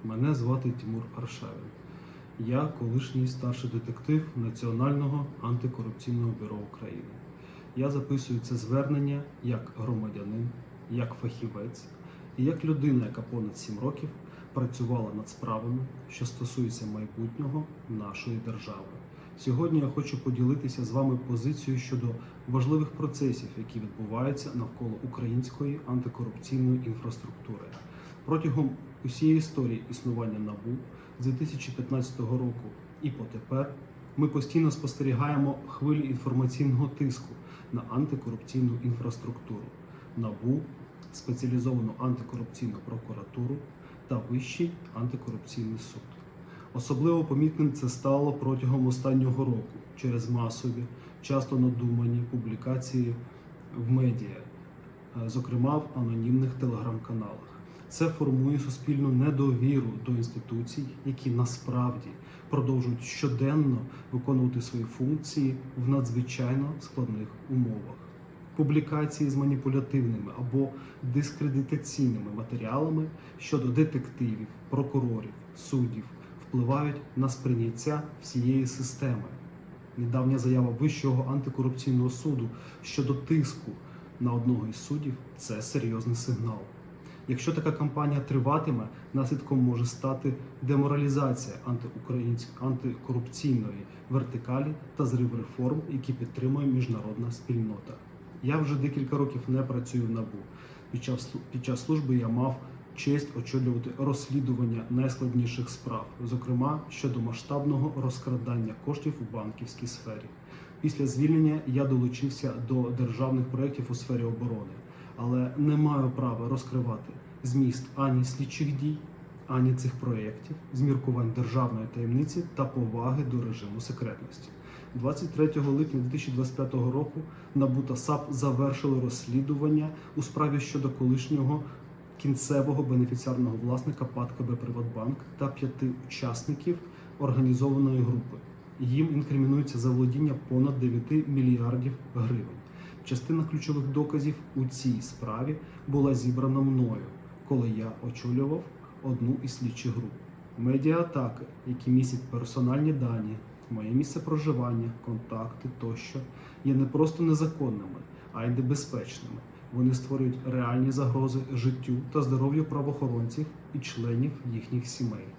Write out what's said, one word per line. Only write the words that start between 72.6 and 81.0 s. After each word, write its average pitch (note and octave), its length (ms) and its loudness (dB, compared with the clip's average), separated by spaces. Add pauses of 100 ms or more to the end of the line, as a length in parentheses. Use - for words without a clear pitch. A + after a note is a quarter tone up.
щодо B2+ 300 0
детективів, B2 800 2 (220)
прокурорів, B2 640 0 (220)
суддів A#2 480 0 (440)
впливають C#3 540 2 (140)
на C3 140 4
сприйняття B2 760 0 (180)
всієї B2+ 460 2
системи. B2 560 -2 (760)
Недавня B2+ 400 4
заява B2+ 320 6 (100)
Вищого C3 540 2